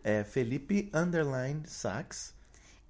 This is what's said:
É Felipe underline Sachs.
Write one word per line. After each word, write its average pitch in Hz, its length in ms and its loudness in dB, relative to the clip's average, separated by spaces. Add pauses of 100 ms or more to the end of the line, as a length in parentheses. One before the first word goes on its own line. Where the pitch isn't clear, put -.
É 107 220 2
Felipe 139 720 0
underline 151 720 2
Sachs. - 680 -6 (580)